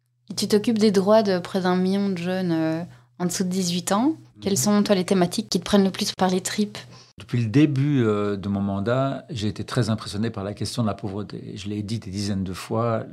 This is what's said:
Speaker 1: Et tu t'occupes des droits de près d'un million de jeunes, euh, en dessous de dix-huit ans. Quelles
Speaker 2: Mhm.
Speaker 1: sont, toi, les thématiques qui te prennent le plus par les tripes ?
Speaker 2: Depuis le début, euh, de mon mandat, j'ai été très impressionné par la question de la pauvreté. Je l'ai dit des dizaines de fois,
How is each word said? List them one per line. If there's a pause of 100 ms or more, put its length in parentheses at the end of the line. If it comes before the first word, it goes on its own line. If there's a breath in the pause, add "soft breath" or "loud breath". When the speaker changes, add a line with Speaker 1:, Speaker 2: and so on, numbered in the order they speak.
(300)
Speaker 1:
Et
tu
t'occupes
des
droits
de
près
d'un
million
de
jeunes,
euh, (360 soft breath)
en
dessous
de
dix-huit
ans. (260)
Quelles
Speaker 2:
Mhm.
Speaker 1:
sont,
toi,
les
thématiques
qui
te
prennent
le
plus
par
les
tripes ? (400 loud breath)
Speaker 2:
Depuis
le
début,
euh,
de
mon
mandat,
j'ai
été
très
impressionné
par
la
question
de
la
pauvreté.
Je
l'ai
dit
des
dizaines
de
fois, (100)